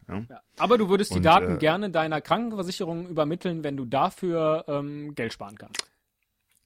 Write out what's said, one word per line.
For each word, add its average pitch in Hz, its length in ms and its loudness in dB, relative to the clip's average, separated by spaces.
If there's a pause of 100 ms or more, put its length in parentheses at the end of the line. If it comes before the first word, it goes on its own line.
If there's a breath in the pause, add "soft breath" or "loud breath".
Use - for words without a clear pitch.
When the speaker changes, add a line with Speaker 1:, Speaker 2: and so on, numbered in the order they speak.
Speaker 1:
ja? 95 220 -8
Speaker 2:
Ja, 123 120 -20 (180)
aber 196 180 4
du 214 120 2
würdest 202 200 2
die 185 80 -2
Speaker 1:
Und, 180 60 2
Speaker 2:
Daten 180 320 6
Speaker 1:
äh, - 20 -2
Speaker 2:
gerne 170 320 2
deiner 160 320 0
Krankenversicherung 180 840 -4
übermitteln, 160 560 -2
wenn 143 120 -4
du 135 100 -6
dafür, 160 840 0
ähm, 147 480 -6
Geld 117 180 -4
sparen 104 240 -14
kannst. - 300 -12 (800)